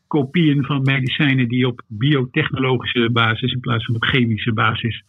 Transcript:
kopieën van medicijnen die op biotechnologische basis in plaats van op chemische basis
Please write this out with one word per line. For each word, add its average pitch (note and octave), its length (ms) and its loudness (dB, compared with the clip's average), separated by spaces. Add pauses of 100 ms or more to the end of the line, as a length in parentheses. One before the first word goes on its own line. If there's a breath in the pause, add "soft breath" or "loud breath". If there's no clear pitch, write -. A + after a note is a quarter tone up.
kopieën D3 580 2
van C#3 180 -2
medicijnen C3 680 2
die B2 180 0
op A#2+ 200 -4
biotechnologische C3 1300 0
basis A#2 400 0
in B2+ 80 -4
plaats A#2 240 -2
van A#2 100 -4
op A2+ 100 -2
chemische A#2 480 0
basis A2 560 -2